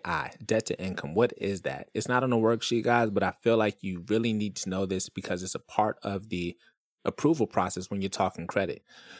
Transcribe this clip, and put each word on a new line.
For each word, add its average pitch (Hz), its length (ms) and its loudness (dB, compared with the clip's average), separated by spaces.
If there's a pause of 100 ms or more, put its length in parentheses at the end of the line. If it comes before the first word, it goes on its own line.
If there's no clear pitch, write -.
I, 151 300 -4 (100)
debt 110 220 2
to - 120 -4
income. 175 360 -6
What 120 220 4
is - 260 -2
that? - 320 -6
It's - 120 -2
not 127 160 2
on 131 60 2
the 123 60 4
worksheet, 113 480 2
guys, 117 260 4
but 98 140 0
I 92 80 0 (100)
feel 113 160 4
like 107 240 2
you 90 260 -6
really 113 240 2
need 104 260 -2
to - 120 -6
know 95 160 0
this 92 240 -2
because 92 320 -6
it's 92 140 -6
a - 40 -8
part - 440 0
of 101 260 -6
the 87 260 -4 (480)
approval 147 440 2
process 92 420 -2
when 101 140 -4
you're 98 60 -2
talking 90 360 -2
credit. - 380 -2 (360)